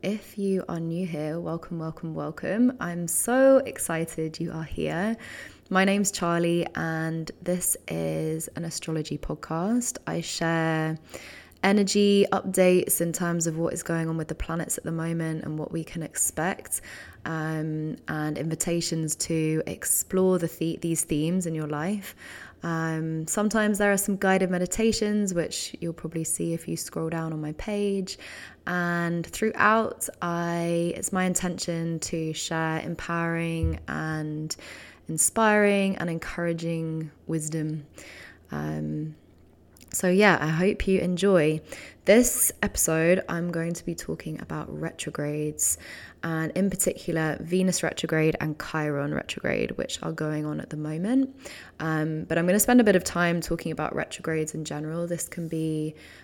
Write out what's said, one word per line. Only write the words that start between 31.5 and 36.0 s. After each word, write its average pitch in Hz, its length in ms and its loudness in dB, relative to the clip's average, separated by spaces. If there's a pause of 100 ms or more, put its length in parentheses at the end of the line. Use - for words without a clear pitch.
to 160 340 -4
share 160 480 -2
empowering 165 1080 -2
and 156 680 -4 (520)
inspiring 202 880 4
and 175 120 -4